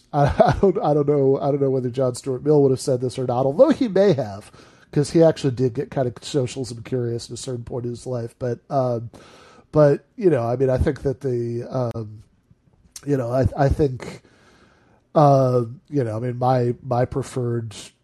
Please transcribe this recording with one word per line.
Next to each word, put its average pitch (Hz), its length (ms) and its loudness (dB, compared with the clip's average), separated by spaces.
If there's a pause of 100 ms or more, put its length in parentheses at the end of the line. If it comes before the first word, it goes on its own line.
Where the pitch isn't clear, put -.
<laughs> - 60 -20
I, 143 120 2
I - 360 4
don't, 190 180 4
I 151 140 0
don't 147 160 0
know, 139 320 2
I 143 100 -2
don't 139 120 0
know 135 80 2
whether 127 180 -2
John 127 260 -2
Stuart 127 300 -8
Mill 147 160 4
would 139 100 6
have 131 100 0
said 127 200 0
this 123 180 -4
or 131 60 -4
not, 127 220 0
although 247 240 6
he 247 180 0
may 190 240 4
have, 107 400 -6 (380)
'cause 143 200 -2
he 165 120 4
actually 156 280 4
did 120 240 -2
get 139 160 -6
kind 131 180 -2
of 113 60 -8 (100)
socialism 123 580 -6
curious 120 440 -6
at 123 80 -16
a - 20 -12
certain 123 260 -10
point 120 220 -10
in 120 60 -6
his 117 160 -12
life. 117 320 -8
But, 120 220 -6 (100)
um, 123 400 -2 (600)
but, 147 360 4 (100)
you 190 140 2
know, 117 180 0
I 123 80 -2
mean, 131 140 2
I 127 80 2
think 143 240 -2
that 139 180 -4
the, 120 440 -4
um, 113 580 -8 (840)
you 139 140 -2
know, 117 120 -4
I, 127 240 2
I 139 140 2
think, 131 540 -2 (920)
uh, 135 500 4 (260)
you 139 140 -2
know, 107 120 -6
I 113 40 -6
mean, 123 180 -6
my, 123 440 0
my 127 220 -2
preferred, 120 720 -6 (280)